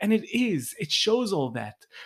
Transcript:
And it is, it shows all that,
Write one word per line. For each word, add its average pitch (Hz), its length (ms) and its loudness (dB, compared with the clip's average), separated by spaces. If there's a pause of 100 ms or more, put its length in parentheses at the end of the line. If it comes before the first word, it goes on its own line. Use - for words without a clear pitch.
And 208 120 4
it 220 120 4 (100)
is, 214 440 0
it 151 120 -6
shows 220 420 2
all 139 180 0
that, 110 340 -10 (220)